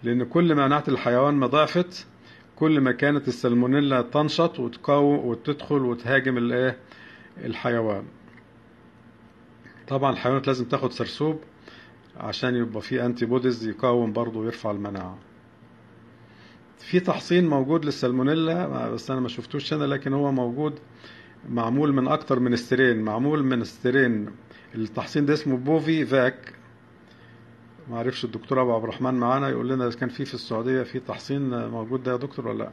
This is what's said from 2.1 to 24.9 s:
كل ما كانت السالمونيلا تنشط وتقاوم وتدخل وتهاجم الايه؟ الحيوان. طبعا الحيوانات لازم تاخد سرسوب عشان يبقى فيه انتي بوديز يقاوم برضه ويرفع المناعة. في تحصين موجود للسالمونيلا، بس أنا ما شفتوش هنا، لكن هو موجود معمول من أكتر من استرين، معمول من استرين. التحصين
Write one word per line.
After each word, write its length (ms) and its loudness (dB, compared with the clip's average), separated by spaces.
كل 240 4
ما 120 4
كانت 360 2
السالمونيلا 760 2
تنشط 580 0
وتقاوم 640 2
وتدخل 560 -2
وتهاجم 560 2
الايه؟ 380 0
الحيوان. 600 -2
طبعا 240 0
الحيوانات 340 0
لازم 180 0
تاخد 280 -2
سرسوب 480 -4
عشان 380 -4
يبقى 280 -2
فيه 240 -4
انتي 200 -2
بوديز 420 0
يقاوم 440 0
برضه 280 -4
ويرفع 300 -6
المناعة. 480 -8
في 220 0
تحصين 480 2
موجود 360 2
للسالمونيلا، 1080 0
بس 200 -8
أنا 100 -2
ما 80 -2
شفتوش 460 -6
هنا، 100 0
لكن 280 -2
هو 200 2
موجود 460 -2
معمول 440 2
من 160 2
أكتر 300 2
من 140 2
استرين، 500 4
معمول 420 0
من 160 0
استرين. 680 2
التحصين 520 -2